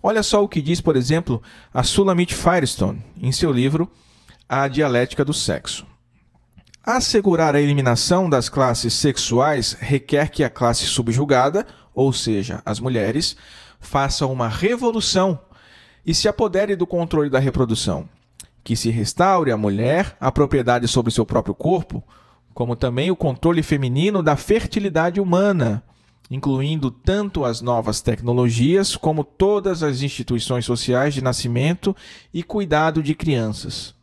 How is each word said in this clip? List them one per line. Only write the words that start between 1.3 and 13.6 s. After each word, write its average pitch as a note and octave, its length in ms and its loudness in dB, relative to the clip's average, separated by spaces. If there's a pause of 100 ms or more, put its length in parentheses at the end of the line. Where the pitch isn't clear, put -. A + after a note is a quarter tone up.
a B2+ 120 0
Shulamit F3+ 500 2
Firestone, B2+ 640 0 (200)
em A#2+ 100 -2
seu D3+ 220 0
livro C3+ 360 0 (600)
A C#3 180 0
Dialética C3 580 0
do D3 80 -2
Sexo. - 540 -6 (960)
"Assegurar F#3+ 720 2
a C#3+ 60 6
eliminação C#3+ 680 2
das C3 200 2
classes B2 460 0
sexuais C3+ 840 0
requer C#3+ 500 0
que - 140 -2
a B2+ 80 2
classe A#2 360 0
subjugada, C3+ 760 2 (300)
ou C3 180 2
seja, A2 540 -4
as G#2 140 -4
mulheres, A#2 560 -2 (420)